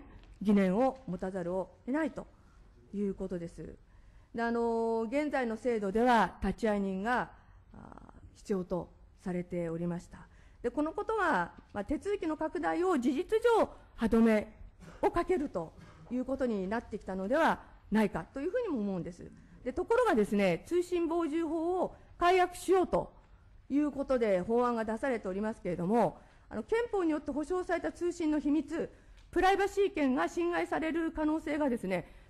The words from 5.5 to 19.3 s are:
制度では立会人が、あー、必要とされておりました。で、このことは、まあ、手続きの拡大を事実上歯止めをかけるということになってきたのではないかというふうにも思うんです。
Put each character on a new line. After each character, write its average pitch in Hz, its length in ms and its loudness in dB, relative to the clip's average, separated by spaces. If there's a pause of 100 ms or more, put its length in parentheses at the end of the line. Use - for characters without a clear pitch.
制 226 240 0
度 202 100 0
で 208 100 2
は 233 420 4
立 196 240 -2
会 208 140 2
人 190 220 -2
が、 226 280 -2 (420)
あ - 40 -20
ー、 - 600 -20
必 - 160 -6
要 185 120 0
と 175 280 -4 (300)
さ 185 100 -6
れ 180 100 -2
て 175 260 -4
お 165 80 -4
り 170 100 -4
ま 175 120 -2
し - 100 -12
た。 - 100 -18 (440)
で、 240 80 0
こ 285 120 -2
の 311 100 -2
こ 415 120 -6
と 440 120 -2
は、 294 360 2 (200)
ま 208 80 -4
あ、 202 40 -6
手 294 140 -2
続 403 200 -2
き 359 80 -6
の 311 100 -2
拡 311 240 -4
大 330 240 0
を 370 140 4
事 240 140 2
実 302 120 -2 (340)
上 311 100 4 (280)
歯 233 100 0
止 226 140 4
め 220 340 4 (480)
を - 80 4
か 339 140 0
け 349 120 2
る 294 120 -2
と 165 240 -6 (380)
い 240 60 -4
う 254 80 -2
こ 262 120 -4
と 262 100 0
に 196 220 -2
な 226 100 -2
っ 240 60 -6
て - 140 -10
き - 60 -14
た 190 120 -8
の 190 120 -6
で 240 80 2
は 311 240 4 (300)
な 214 140 4
い 196 60 0
か 170 220 -6
と 269 80 -8
い 285 60 -4
う 370 40 -2
ふ - 40 -6
う 508 80 0
に 453 60 -4
も 277 120 -2
思 202 160 -2
う 175 40 -2
ん - 20 -6
で 165 100 -8
す。 - 180 -16 (340)